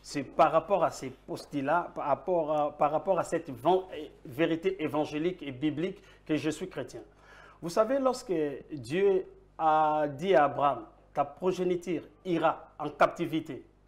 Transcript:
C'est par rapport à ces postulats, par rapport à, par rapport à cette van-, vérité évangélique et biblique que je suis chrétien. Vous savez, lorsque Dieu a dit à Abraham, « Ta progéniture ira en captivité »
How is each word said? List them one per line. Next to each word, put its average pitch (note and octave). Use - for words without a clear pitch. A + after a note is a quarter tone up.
C'est C#3+
par D3+
rapport D#3+
à C#3
ces C3
postulats, D3+
par C#3+
rapport D#3
à, D3
par D3
rapport E3+
à D#3
cette E3
van-, F3+
vérité D#3+
évangélique D3+
et C#3
biblique D3+
que D#3
je D3
suis F3+
chrétien. -
Vous E3
savez, A3+
lorsque B3
Dieu F3+
a D#3
dit E3+
à D3+
Abraham, « C3+
Ta C#3+
progéniture F3+
ira D#3+
en D3
captivité » D3+